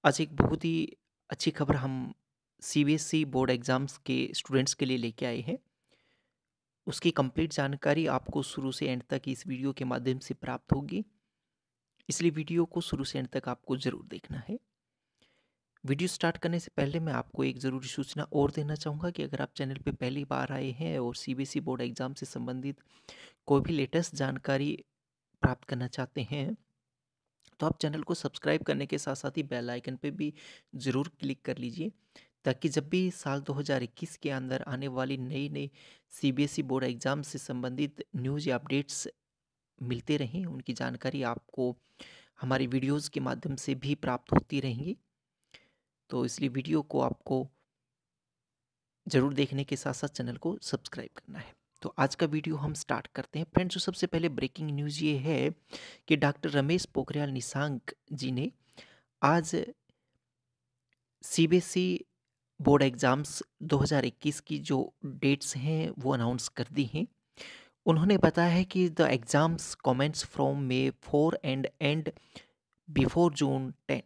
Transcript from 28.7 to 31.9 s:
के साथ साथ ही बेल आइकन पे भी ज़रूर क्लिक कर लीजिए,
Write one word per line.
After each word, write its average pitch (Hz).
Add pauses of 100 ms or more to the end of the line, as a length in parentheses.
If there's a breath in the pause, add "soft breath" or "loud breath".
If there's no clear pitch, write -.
के 143
साथ 139
साथ 139
ही 160
बेल 123
आइकन 123
पे 147
भी 147 (400 loud breath)
ज़रूर 131 (120)
क्लिक 135
कर 131
लीजिए, 160 (520 soft breath)